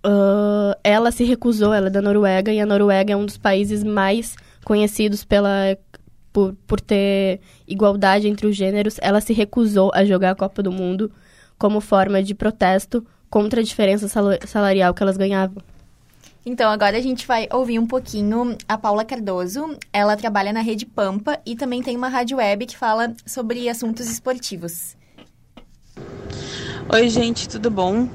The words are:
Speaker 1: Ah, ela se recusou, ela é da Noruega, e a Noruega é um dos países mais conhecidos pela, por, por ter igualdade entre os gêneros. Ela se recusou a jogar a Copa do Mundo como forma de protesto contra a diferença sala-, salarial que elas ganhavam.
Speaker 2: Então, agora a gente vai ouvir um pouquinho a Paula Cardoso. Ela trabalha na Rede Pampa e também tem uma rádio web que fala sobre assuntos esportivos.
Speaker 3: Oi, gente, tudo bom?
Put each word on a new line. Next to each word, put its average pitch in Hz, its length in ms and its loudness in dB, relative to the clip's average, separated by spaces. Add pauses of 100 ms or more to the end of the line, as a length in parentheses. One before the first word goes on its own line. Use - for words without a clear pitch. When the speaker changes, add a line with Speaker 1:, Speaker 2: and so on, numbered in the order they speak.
Speaker 1:
Ah, 208 800 2
ela 220 280 4
se 240 120 -2
recusou, 233 500 2
ela 196 140 2
é - 20 0
da 196 120 0
Noruega, 202 520 2
e 214 60 0
a 208 60 2
Noruega 202 480 4
é 202 40 0
um 208 80 -2
dos 202 120 -10
países 208 460 0
mais 208 520 0 (280)
conhecidos 208 640 0
pela, 196 500 2 (560)
por, 196 240 0 (120)
por 208 120 0
ter 196 600 0 (280)
igualdade 202 600 4
entre 208 180 -2
os 208 100 2
gêneros. 208 460 -2
Ela 202 180 2
se 226 140 0
recusou 208 640 2
a 196 100 6
jogar 190 260 2
a 190 40 -2
Copa 196 260 -4
do 190 100 0
Mundo 190 400 -2 (460)
como 214 240 2
forma 196 400 2
de 202 140 -4
protesto 202 680 0 (280)
contra 214 300 2
a - 20 0
diferença 202 440 0
sala-, 202 380 0
salarial 190 480 2
que - 80 -6
elas 196 160 0
ganhavam. 190 400 -2 (880)
Speaker 2:
Então, 240 260 0
agora 208 260 2
a 247 40 -2
gente 254 260 -6
vai 226 240 0
ouvir 240 260 -2
um 226 80 0
pouquinho 226 680 -2 (140)
a 214 80 0
Paula 214 260 0
Cardoso. 220 760 -6 (140)
Ela 208 240 2
trabalha 208 380 -2
na 226 80 -2
Rede 220 240 -4
Pampa 208 600 -4
e 233 120 -10
também 247 260 -6
tem 240 140 -6
uma 254 100 -6
rádio 254 300 -4
web 208 280 0
que - 120 -18
fala 233 360 -2 (120)
sobre 240 420 -6
assuntos 233 420 -6
esportivos. 208 840 -8 (1900)
Speaker 3:
Oi, 233 220 4
gente, 233 400 -2
tudo 226 200 -4
bom? 202 460 0